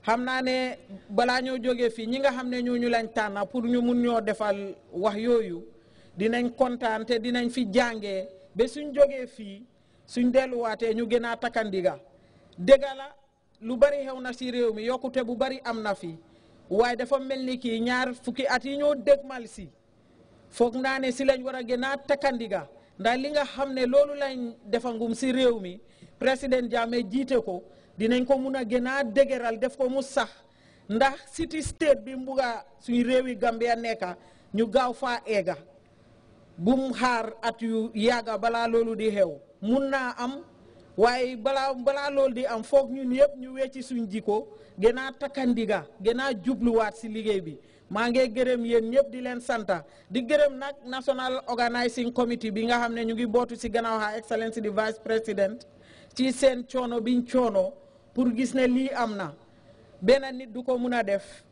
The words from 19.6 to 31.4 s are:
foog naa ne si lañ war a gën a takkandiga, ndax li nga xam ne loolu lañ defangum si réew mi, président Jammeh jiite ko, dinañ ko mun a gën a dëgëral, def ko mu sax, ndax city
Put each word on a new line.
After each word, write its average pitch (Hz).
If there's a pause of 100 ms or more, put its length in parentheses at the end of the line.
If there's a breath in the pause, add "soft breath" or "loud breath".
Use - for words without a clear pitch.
foog 233
naa 262
ne 254
si 269
lañ 262
war 254
a 254
gën 247
a 277
takkandiga, 254 (300 soft breath)
ndax 226
li 269
nga 294
xam 269
ne 254
loolu 285
lañ 277 (260)
defangum 233
si 262
réew 247
mi, 185 (380 loud breath)
président 254
Jammeh 233
jiite 262
ko, 185 (360 loud breath)
dinañ 240
ko 269
mun 269
a 262
gën 240
a 269
dëgëral, 240
def 247
ko 254
mu 262
sax, 247 (580 soft breath)
ndax 262 (180)
city 311